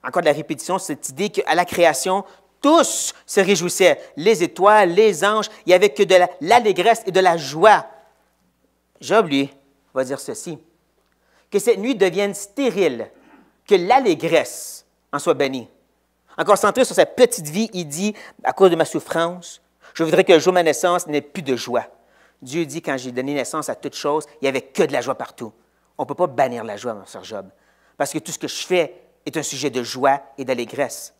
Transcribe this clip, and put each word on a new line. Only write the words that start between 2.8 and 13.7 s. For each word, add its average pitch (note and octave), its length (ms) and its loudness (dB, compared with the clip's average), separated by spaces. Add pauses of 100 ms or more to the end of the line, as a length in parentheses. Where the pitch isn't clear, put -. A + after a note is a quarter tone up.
se - 120 0
réjouissaient. F3 600 2 (180)
Les F3 260 2
étoiles, G3+ 460 4
les F#3 340 2
anges, G#3 260 0 (160)
il E3 40 -4
n'y F3+ 60 8
avait G3 140 4
que G#3 140 0
de F#3 120 4
la, F3+ 140 6 (120)
l'allégresse G#3+ 640 2
et F#3 60 -6
de F#3 80 2
la F3 180 2
joie. D#3+ 480 4 (1120)
Job, F3+ 280 2
lui, C#3 240 0 (420)
va C3 100 -2
dire C3 160 -6
ceci. D3 380 -12 (960)
Que G3+ 80 0
cette G#3+ 180 2
nuit A#3 180 -4
devienne F#3+ 380 0
stérile, E3+ 760 -4 (580)
que G3+ 80 4